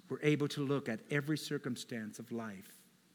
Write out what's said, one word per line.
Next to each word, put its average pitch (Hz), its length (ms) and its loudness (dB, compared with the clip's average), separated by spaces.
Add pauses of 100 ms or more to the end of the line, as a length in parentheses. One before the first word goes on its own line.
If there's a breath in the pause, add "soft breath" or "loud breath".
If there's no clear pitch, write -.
were 131 140 -2
able 147 260 6
to 143 160 0
look 135 240 2
at 110 120 -2 (100)
every 147 260 2
circumstance 120 800 -4
of 117 140 -12
life 110 460 -6 (380)